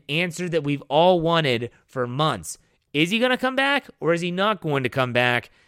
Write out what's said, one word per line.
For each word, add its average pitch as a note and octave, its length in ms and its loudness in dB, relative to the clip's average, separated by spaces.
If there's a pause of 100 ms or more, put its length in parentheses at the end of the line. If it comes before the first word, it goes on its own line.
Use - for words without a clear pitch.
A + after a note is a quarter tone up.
answer F3 400 -4
that D#3+ 160 0
we've C#3+ 200 -2
all F3 360 4
wanted D#3 520 0 (140)
for B2 220 -6
months. B2 500 -4 (360)
Is D#3+ 180 2
he A3+ 80 0
gonna B3+ 180 2
come B3+ 200 -2
back, C#4 320 0 (100)
or D#3 140 2
is E3+ 80 -2
he F3 100 -2
not G3 300 -2
going C#3 220 -2
to B2 60 -2
come B2+ 220 -2
back? A#2+ 380 0 (180)